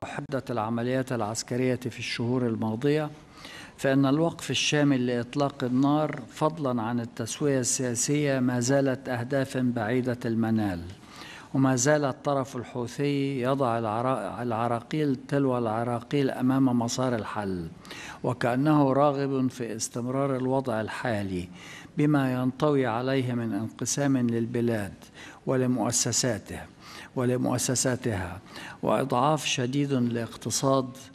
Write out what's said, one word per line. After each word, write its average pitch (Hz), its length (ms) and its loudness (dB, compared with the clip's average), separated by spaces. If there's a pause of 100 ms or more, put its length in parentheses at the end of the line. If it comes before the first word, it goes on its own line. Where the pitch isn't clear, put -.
حدة 143 440 -6
العمليات 120 640 -2
العسكرية 123 640 0
في 117 240 -6
الشهور 123 480 -2
الماضية، 120 600 0 (680)
فإن 139 280 4
الوقف 151 460 0
الشامل 135 560 2
لإطلاق 123 560 -2
النار، 143 560 2 (100)
فضلًا 151 520 0
عن 120 180 -2
التسوية 131 600 -2
السياسية، 131 800 0
ما 123 200 2
زالت 131 500 2
أهداف 131 480 -2
بعيدة 123 680 0
المنال، 110 560 0 (720)
وما 135 220 4
زال 147 300 4
الطرف 135 500 -2
الحوثي 139 840 -2
يضع 127 380 2
العرا-، 110 640 0
العراقيل 120 760 0 (120)
تلو 135 300 2
العراقيل 120 720 0
أمام 127 500 4
مسار 123 360 0
الحل، 98 520 -4 (560)
وكأنه 135 680 4
راغب 139 560 2
في 110 260 -6
استمرار 131 600 -2
الوضع 127 460 0
الحالي 101 680 -2 (500)
بما 143 360 4
ينطوي 131 540 2
عليه 123 460 0
من 117 200 -2
انقسام 127 640 0
للبلاد 117 760 0 (520)
ولمؤسساته، 123 1120 0 (560)
ولمؤسساتها، 123 1200 0 (440)
وإضعاف 139 600 2
شديد 139 480 0
لاقتصاد 123 960 0 (260)